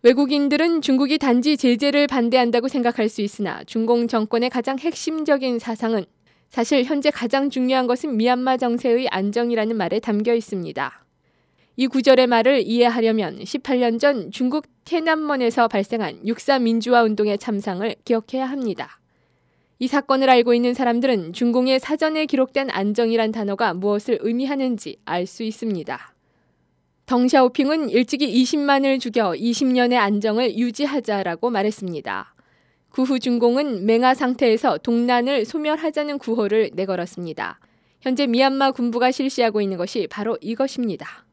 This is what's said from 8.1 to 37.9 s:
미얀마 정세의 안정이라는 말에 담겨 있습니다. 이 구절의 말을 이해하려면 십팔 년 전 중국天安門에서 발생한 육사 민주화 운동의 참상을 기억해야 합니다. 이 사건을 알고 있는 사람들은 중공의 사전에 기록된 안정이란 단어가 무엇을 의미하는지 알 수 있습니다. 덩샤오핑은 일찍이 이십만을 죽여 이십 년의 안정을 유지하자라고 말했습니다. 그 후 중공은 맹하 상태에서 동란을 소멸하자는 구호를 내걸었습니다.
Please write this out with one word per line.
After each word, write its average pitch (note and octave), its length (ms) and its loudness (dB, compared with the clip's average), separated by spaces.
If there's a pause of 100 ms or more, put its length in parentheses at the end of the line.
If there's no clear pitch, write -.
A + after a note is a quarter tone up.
미얀마 B3 420 0
정세의 A#3+ 500 0
안정이라는 A3+ 680 -2
말에 G3 240 -2
담겨 A3 360 0
있습니다. E3 720 -6 (720)
이 B3+ 100 0
구절의 B3+ 400 4
말을 A#3+ 400 4
이해하려면 A3+ 760 0
십팔 C4 360 -4
년 A#3 180 2
전 B3 320 0
중국天安門에서 D4 1400 0
발생한 G3+ 560 -4
육사 B3+ 360 0
민주화 A#3 420 2
운동의 G#3 380 0
참상을 G3+ 560 -4 (100)
기억해야 B3+ 400 -2
합니다. B3+ 540 -8 (800)
이 B3+ 80 -2
사건을 C4+ 420 2
알고 A#3+ 240 6
있는 A#3+ 220 2
사람들은 A#3 580 0
중공의 B3+ 460 2
사전에 D#4 480 -2
기록된 C4+ 420 0
안정이란 A3 600 0
단어가 G3+ 420 -2
무엇을 G#3 480 -2
의미하는지 B3+ 840 -2
알 F3 200 -2
수 - 160 -14
있습니다. G#3+ 680 -6 (960)
덩샤오핑은 B3+ 840 2
일찍이 B3+ 340 2
이십만을 C4+ 720 2
죽여 G#3+ 380 0
이십 A#3+ 320 -2
년의 B3 280 2
안정을 G#3+ 640 0
유지하자라고 A#3 960 -2
말했습니다. F#3+ 800 -4 (560)
그 C4 140 -2
후 C4 160 0
중공은 A#3+ 680 0
맹하 A#3+ 300 4
상태에서 B3 640 2
동란을 A#3+ 680 0
소멸하자는 D4+ 720 -4
구호를 A3 560 0
내걸었습니다. F3 880 -6 (420)